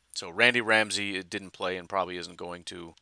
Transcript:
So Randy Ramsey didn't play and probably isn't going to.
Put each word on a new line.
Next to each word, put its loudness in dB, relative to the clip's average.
So -10
Randy 6
Ramsey 2
didn't -8
play -4
and -10
probably -2
isn't -10
going -10
to. -14